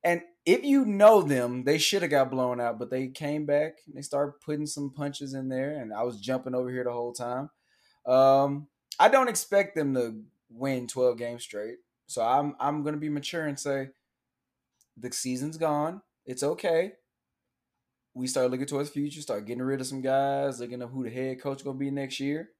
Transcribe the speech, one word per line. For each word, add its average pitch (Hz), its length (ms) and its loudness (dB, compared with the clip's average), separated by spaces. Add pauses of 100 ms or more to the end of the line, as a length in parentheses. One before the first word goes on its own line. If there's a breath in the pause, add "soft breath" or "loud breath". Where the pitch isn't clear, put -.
And 170 180 2 (260)
if 190 160 6
you 277 200 4
know 208 380 8
them, 127 420 0
they 147 140 2
should 185 240 2
have 170 80 -2
got 135 220 4
blown 127 280 -2
out, 117 200 -2
but 120 100 -8
they 131 200 -4
came 147 360 -4
back 147 280 0 (120)
and 151 100 -20
they 143 60 -14
started 143 420 -4
putting 151 220 -4
some 143 240 -6
punches 143 460 -8
in 131 120 -6
there, 135 320 -4
and 110 140 -10
I 107 80 -4
was 120 180 -4
jumping 127 360 -4
over 127 160 -2
here 127 120 -4
the 123 80 -2
whole 120 220 -6
time. 123 380 -6 (560)
Um, 139 580 6 (340)
I 190 100 10
don't 262 180 6
expect 202 480 0
them 143 180 0
to 113 300 -4 (260)
win 123 380 -4
twelve 123 320 2
games 120 240 -8
straight, 107 320 -10 (320)
so - 160 -4
I'm, 139 360 2
I'm 147 240 -2
gonna 151 140 -4
be 151 120 -6
mature 147 360 -6
and 143 140 -6
say, 139 300 -4 (1080)
"The 120 140 -10
season's 131 460 -6
gone. 156 440 -2 (240)
It's 127 160 -8
okay." 165 520 0 (1200)
We 127 100 -6
start 127 240 2
looking 127 160 -2
towards 147 240 -4
the - 40 -20
future, 147 280 -6
start 107 240 -6
getting 120 160 -6
rid 131 200 -2
of 131 40 -6
some 135 160 -8
guys, 135 580 0
looking 120 220 -10
at 117 80 -10
who 131 140 -6
the 113 80 -6
head 127 300 -6
coach 135 220 -6
gonna 135 140 -6
be 139 140 -4
next 139 280 -6
year. 143 300 -4 (100)